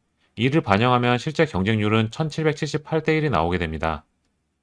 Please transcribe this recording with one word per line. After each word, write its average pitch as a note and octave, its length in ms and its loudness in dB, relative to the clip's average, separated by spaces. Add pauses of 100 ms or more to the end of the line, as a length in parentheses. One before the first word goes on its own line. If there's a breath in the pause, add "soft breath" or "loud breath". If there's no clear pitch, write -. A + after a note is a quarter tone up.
(360)
이를 C3+ 260 0
반영하면 B2 560 4
실제 D#3 280 -2
경쟁률은 A2 640 0
천칠백칠십팔 D#3 920 -4
대 D#3 160 0
일 D3+ 60 0
이 D3 80 -2
나오게 F2 260 2
됩니다. D#2+ 480 -4 (580)